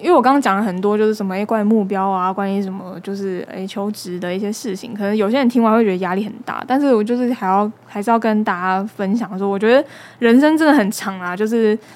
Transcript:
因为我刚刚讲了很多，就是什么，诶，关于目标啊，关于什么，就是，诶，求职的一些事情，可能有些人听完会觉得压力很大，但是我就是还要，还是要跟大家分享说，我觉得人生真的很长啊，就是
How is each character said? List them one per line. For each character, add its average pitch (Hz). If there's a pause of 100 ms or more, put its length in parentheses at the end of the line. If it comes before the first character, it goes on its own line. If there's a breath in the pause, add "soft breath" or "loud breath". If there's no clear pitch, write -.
因 -
为 349
我 302
刚 247
刚 285
讲 196
了 202
很 185
多， 208
就 214
是 220
什 214
么， 190
诶， 202
关 220
于 -
目 214
标 190
啊， 185
关 196
于 196
什 190
么， 185
就 196
是， 190
诶， 190
求 202
职 180
的 180
一 -
些 202
事 214
情， -
可 208
能 202
有 214
些 247
人 277
听 240
完 220
会 233
觉 214
得 185
压 180
力 202
很 - (100)
大， -
但 254
是 277
我 214
就 220
是 247
还 208
要， 208 (140)
还 202
是 233
要 233
跟 214
大 220
家 185
分 202
享 208
说， 196
我 196
觉 214
得 269 (380 loud breath)
人 233
生 311
真 311
的 302
很 214
长 190
啊， 180
就 208
是 220 (160 loud breath)